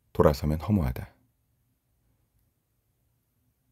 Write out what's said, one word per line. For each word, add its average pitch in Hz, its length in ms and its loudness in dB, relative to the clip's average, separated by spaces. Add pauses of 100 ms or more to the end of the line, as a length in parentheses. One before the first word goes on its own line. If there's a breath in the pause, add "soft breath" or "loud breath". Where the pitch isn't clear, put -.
(120)
돌아서면 78 480 2
허무하다. 80 540 -4 (2500)